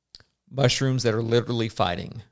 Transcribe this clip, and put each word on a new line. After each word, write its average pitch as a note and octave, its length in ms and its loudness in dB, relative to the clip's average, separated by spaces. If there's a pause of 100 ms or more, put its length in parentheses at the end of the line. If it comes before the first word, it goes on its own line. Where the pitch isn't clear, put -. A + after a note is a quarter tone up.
(500)
Mushrooms C3 520 2
that A2+ 120 2
are A#2 80 0
literally A2+ 460 0
fighting. F#2 640 -4